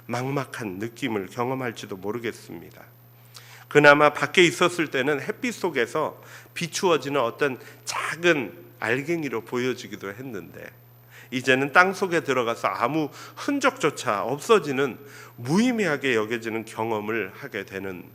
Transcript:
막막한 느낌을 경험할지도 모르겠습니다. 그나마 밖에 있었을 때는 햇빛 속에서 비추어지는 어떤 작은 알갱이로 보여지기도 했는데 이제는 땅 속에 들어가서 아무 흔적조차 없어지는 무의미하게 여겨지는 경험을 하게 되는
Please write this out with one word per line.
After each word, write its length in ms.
막막한 720
느낌을 480
경험할지도 720
모르겠습니다. 880
그나마 460
밖에 320
있었을 440
때는 320
햇빛 320
속에서 680
비추어지는 680
어떤 380
작은 720
알갱이로 640
보여지기도 680
했는데 540
이제는 400
땅 200
속에 280
들어가서 480
아무 420
흔적조차 880
없어지는 760
무의미하게 760
여겨지는 500
경험을 720
하게 300
되는 400